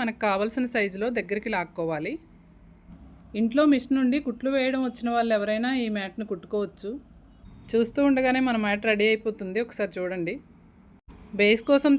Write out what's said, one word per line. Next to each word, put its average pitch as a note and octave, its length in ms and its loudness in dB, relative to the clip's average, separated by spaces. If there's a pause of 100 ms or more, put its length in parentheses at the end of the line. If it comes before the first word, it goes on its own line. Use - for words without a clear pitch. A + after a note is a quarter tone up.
మనకు A3+ 260 -4
కావాల్సిన G#3+ 480 0
సైజులో G3+ 320 -2 (120)
దగ్గరికి G3+ 360 -4
లాక్కోవాలి. E3 580 -4 (1300)
ఇంట్లో A#3 220 2 (100)
మిషన్ C4 280 2
నుండి C4 260 2
కుట్లు B3 300 -4
వేయడం C4 320 0
వచ్చిన A#3+ 280 -6
వాళ్ళు A#3 220 2
ఎవరైనా G#3+ 340 -2 (120)
ఈ A3 120 -2
మ్యాట్ను G3 360 -8
కుట్టుకోవచ్చు. G3+ 600 -6 (800)
చూస్తూ A3+ 380 0
ఉండగానే C4 380 2
మన A#3 180 0
మ్యాట్ G3+ 240 -2
రెడీ G#3 220 4
అయిపోతుంది, G#3+ 540 -2
ఒకసారి G#3 320 -6
చూడండి. F3+ 360 -4 (1040)
బేస్ G#3+ 300 6
కోసం C#4+ 280 6